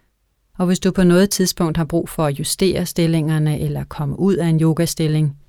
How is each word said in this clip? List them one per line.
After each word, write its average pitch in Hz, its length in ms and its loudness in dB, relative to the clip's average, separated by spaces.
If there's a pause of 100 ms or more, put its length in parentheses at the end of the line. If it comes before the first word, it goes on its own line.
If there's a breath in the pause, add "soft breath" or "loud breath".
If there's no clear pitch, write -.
(580)
Og 180 80 0
hvis 180 140 0
du 185 100 0
på 185 140 2
noget 180 260 6
tidspunkt 175 460 -2
har 165 80 0
brug 165 240 -2
for - 180 -2
at 143 120 -4
justere 180 480 -2
stillingerne 156 760 0
eller 147 240 -4
komme 143 340 -6
ud 190 160 2
af 165 120 0
en 160 140 2
yogastilling, 156 800 0 (100)